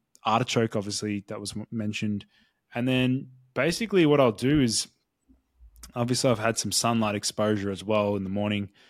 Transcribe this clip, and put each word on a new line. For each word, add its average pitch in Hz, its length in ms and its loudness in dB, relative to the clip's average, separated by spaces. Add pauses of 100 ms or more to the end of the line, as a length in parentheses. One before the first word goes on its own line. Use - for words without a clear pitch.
(240)
artichoke, 113 540 0
obviously, 101 500 -6
that 107 140 -12
was 104 160 -10
m-, 107 140 -10
mentioned. 107 540 -4 (480)
And 123 140 -4
then 127 400 0 (260)
basically 170 520 2
what 147 160 6
I'll 120 100 6
do 139 300 2
is, 110 260 0 (1080)
obviously 123 380 0
I've 107 80 2
had 113 180 0
some 104 140 -4
sunlight 110 440 0
exposure 104 540 -2
as 95 140 -8
well 104 320 0
in 98 80 -4
the 95 60 -6
morning. 101 400 -2 (200)